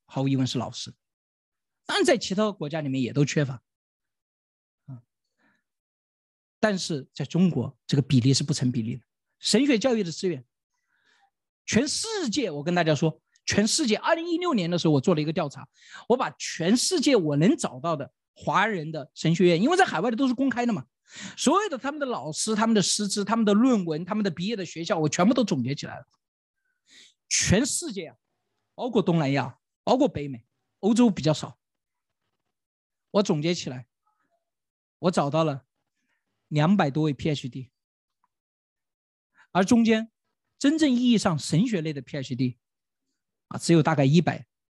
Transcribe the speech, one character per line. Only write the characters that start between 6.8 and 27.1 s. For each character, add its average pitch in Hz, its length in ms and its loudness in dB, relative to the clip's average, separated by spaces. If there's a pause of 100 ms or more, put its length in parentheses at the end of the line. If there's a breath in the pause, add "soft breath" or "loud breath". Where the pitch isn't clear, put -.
在 147 120 -8
中 175 240 2
国 123 280 -4 (100)
这 135 100 0
个 143 40 4
比 135 180 4
例 131 140 4
是 135 100 0
不 143 100 -2
成 127 180 -2
比 123 100 -4
例 110 140 -6
的。 123 100 -16 (360)
神 247 240 2
学 277 120 4
教 254 160 0
育 220 100 0
的 165 60 -8
资 185 200 -6
源。 143 160 -8 (1200)
全 240 220 2
世 403 420 -4
界， 220 200 -4
我 147 140 -8
跟 175 100 -2
大 180 100 2
家 156 100 2
说， 156 280 -2 (240)
全 208 220 2
世 302 200 0
界， 208 100 2
二 330 180 0
零 330 140 -6
一 330 80 -2
六 349 160 -2
年 175 160 0
的 175 80 0
时 165 100 0
候， 156 60 4
我 139 80 4
做 185 140 2
了 151 60 -2
一 147 40 -2
个 135 80 -4
调 160 160 -4
查， 123 180 -20 (400 loud breath)
我 226 80 4
把 233 160 -2
全 - 460 -2
世 330 240 0
界 277 140 4
我 160 200 2
能 185 220 4
找 - 220 -8
到 160 160 -4
的 139 180 -10 (200)
华 170 320 0
人 170 260 -4
的 156 220 -10
神 165 220 0
学 180 120 6
院， 170 140 4
因 254 80 2
为 359 60 2
在 370 80 6
海 180 160 -2
外 226 120 0
的 226 40 -2
都 269 120 0
是 247 60 0
公 269 160 0
开 240 160 -2
的 233 60 -2
嘛， 165 140 -6 (500 loud breath)
所 339 260 2
有 427 80 -2
的 294 80 -8
他 262 140 -8
们 302 80 -10
的 285 60 -4
老 160 260 -6
师、 214 240 -4
他 220 120 0
们 226 60 4
的 208 80 4
师 202 260 -2
资、 202 180 -4
他 214 100 -2
们 226 80 2
的 202 100 4
论 226 320 4
文、 160 200 -4
他 180 80 -6
们 214 100 -2
的 196 60 0
毕 170 160 -8
业 226 100 -6
的 190 100 -8
学 160 180 -10
校， 175 160 -2
我 151 100 0
全 175 180 2
部 269 60 4
都 254 100 2
总 151 200 -2
结 127 100 -4
起 - 140 -12
来 - 100 -12
了。 - 100 -20 (1200 soft breath)